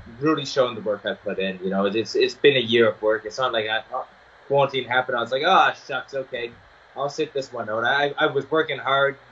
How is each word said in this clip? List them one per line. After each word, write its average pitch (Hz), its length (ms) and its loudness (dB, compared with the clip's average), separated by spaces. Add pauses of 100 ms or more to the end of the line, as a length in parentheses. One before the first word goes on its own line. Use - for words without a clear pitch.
(200)
really 143 260 0
showing 123 300 2
the 107 60 -10
work 101 240 -4
I've 98 180 -4
put 95 160 -4
in. 95 240 -4
You 95 60 -2
know, 95 160 2
it's, 104 300 -2
it's - 200 2
been 143 220 4
a 123 40 2
year 117 280 4
of - 120 -4
work. 107 220 0
It's 107 140 -10
not 127 160 -2
like 110 140 -2
I, 110 100 -2 (160)
uh, 131 100 -6 (440)
quarantine 135 380 2
happened, 123 320 0
I 117 40 -2
was 120 100 -6
like, 135 140 0
"Oh, 160 260 4 (160)
shucks, 131 260 -8
okay, 123 380 -8 (460)
I'll 139 120 -4
sit 151 240 -4
this 131 200 -6
one 113 160 -6
out." 113 160 -2
I, 139 320 2
I 151 80 2
was 139 260 0
working 156 260 0
hard 135 400 2 (140)